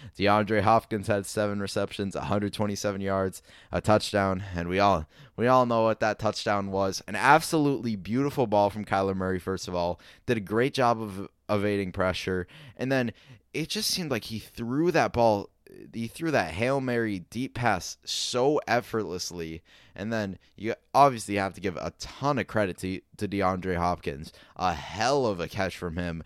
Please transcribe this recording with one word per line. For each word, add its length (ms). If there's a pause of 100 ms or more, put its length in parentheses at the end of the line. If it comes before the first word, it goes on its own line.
(180)
DeAndre 440
Hopkins 460
had 180
seven 340
receptions, 560
a 60
hundred 320
twenty-seven 480
yards, 420 (300)
a 80
touchdown, 600 (120)
and 140
we 100
all, 260 (300)
we 120
all 180
know 180
what 160
that 180
touchdown 540
was. 360
An 80
absolutely 840
beautiful 500
ball 220
from 160
Kyler 300
Murray, 240
first 280
of 80
all. 240 (260)
Did 120
a 40
great 320
job 280
of 260 (220)
evading 420
pressure, 560 (300)
and 120
then 220 (420)
it 140
just 240
seemed 200
like 140
he 140
threw 520
that 200
ball, 380 (440)
he 140
threw 240
that 200
Hail 280
Mary 400
deep 340
pass 520
so 600
effortlessly. 960 (360)
And 140
then 280 (180)
you 160 (200)
obviously 420
have 180
to 80
give 160
a 220
ton 380
of 100
credit 320
to, 200 (160)
to 140
DeAndre 480
Hopkins. 560 (240)
A 160
hell 520
of 140
a 80
catch 300
from 180
him. 300